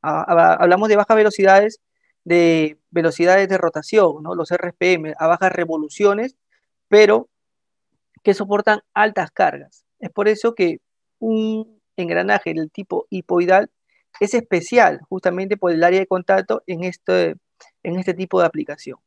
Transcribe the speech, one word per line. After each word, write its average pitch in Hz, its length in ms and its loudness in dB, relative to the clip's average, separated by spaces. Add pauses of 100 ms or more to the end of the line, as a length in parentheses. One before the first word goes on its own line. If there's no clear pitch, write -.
A-, 156 220 -4
a-, 170 320 4
hablamos 180 340 2
de 208 80 4
bajas 208 200 2
velocidades, 208 640 4 (440)
de 165 540 2 (120)
velocidades 170 580 2
de 190 100 -2
rotación, 160 640 0
¿no? 175 120 -10
Los 170 180 -6
R 175 200 -4
P 180 220 0
M, 156 240 -6
a 160 80 -2
bajas 175 260 2
revoluciones, 185 840 -2 (520)
pero 214 400 4 (920)
que 196 120 2
soportan 202 460 -2 (140)
altas 208 380 -2
cargas. 147 520 -4 (140)
Es - 120 -14
por 208 180 -2
eso 220 260 -2
que 180 260 -2 (380)
un 220 600 -6 (160)
engranaje 175 580 -4
del 160 160 -6
tipo - 400 -8
hipoidal 180 600 0 (500)
es 208 140 -4
especial, 202 760 0
justamente 190 480 -6
por 180 160 -2
el 165 100 0
área 180 180 4
de 190 60 -4
contacto 190 600 -2
en 175 180 -8
este, 180 500 -2 (480)
en 170 160 -6
este 185 160 -4
tipo 180 260 -4
de 170 60 2
aplicación. 147 600 -8